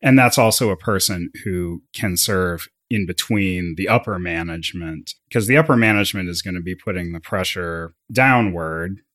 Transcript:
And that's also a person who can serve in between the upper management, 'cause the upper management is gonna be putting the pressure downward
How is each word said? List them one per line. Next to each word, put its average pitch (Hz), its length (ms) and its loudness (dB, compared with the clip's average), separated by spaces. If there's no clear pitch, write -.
And 135 160 6
that's 123 200 4
also 113 320 2
a 95 60 -2
person 95 540 -2
who 90 400 -4
can 92 220 -2
serve 92 520 -2
in 104 160 -2
between 90 680 -2
the 95 120 -4
upper 110 300 0
management, 82 960 -8
'cause 113 140 2
the 127 100 4
upper 151 200 4
management 104 520 2
is 87 140 -6
gonna 90 180 -6
be 90 140 -6
putting 90 380 -6
the 82 80 -10
pressure 85 720 -6
downward 98 840 2